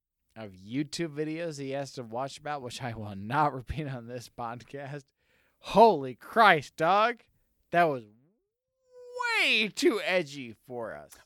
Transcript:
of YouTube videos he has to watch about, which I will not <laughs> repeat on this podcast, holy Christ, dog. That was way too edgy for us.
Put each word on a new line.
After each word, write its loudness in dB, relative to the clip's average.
of -14
YouTube -6
videos -6
he -8
has -6
to -12
watch -6
about, -8
which -10
I -6
will -10
not 0
<laughs> -
repeat -8
on -10
this -12
podcast, -12
holy 6
Christ, 4
dog. 2
That 6
was 0
way 2
too 0
edgy -2
for -8
us. -16